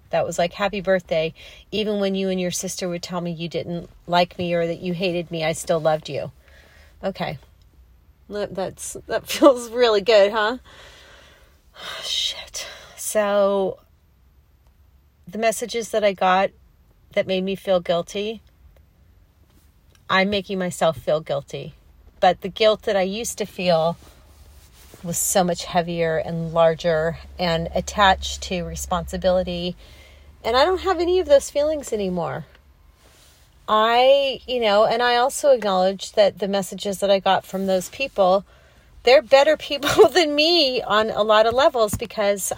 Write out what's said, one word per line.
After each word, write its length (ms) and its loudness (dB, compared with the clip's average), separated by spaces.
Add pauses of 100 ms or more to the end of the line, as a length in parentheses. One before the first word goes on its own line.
That 160 0
was 120 -8
like, 160 -2
"Happy 280 -4
birthday. 520 -2 (380)
Even 280 -2
when 160 0
you 120 -2
and 120 -2
your 120 -4
sister 380 -6
would 140 -8
tell 180 -8
me 100 -6
you 160 -8
didn't 420 -8 (160)
like 320 0
me 160 -4
or 140 0
that 140 -6
you 120 -4
hated 380 -4
me, 140 -4
I 80 0
still 260 -2
loved 300 -2
you." 220 -8 (680)
Okay. 360 -8 (920)
That, 240 -8
that's, 440 -10 (100)
that 200 -6
<laughs> 20 -8
feels 420 4
really 300 2
good, 300 4
huh? 260 -2 (760)
<sighs> 720 -18
Shit. 640 -8 (300)
So 840 0 (1500)
the 60 -10
messages 520 -4
that 140 -2
I 100 2
got 380 2 (640)
that 140 -2
made 160 -2
me 120 -4
feel 240 0
guilty, 600 -4 (1700)
I'm 200 2
making 300 -4
myself 380 -2
feel 240 -2
guilty. 520 -8 (460)
But 220 2
the 80 -6
guilt 340 2
that 120 0
I 60 2
used 360 -6
to 80 -6
feel 520 0 (1080)
was 140 -6
so 260 2
much 220 -4
heavier 520 -2
and 360 -6
larger 640 2 (220)
and 340 -2
attached 720 0
to 200 -6
responsibility. 1120 -4 (680)
And 120 0
I 100 4
don't 160 0
have 180 0
any 200 0
of 80 -2
those 220 4
feelings 420 -2
anymore. 540 -4 (1200)
I, 800 4
you 120 -2
know, 260 4
and 160 0
I 140 2
also 360 2
acknowledge 640 0
that 260 4
the 80 -2
messages 520 -4
that 100 0
I 100 4
got 260 0
from 220 -6
those 220 0
people, 540 0 (600)
they're 180 6
better 340 4
people 540 4
<laughs> 40 -6
than 220 2
me 460 2
on 280 0
a 140 0
lot 220 4
of 80 0
levels 420 2
because, 640 -4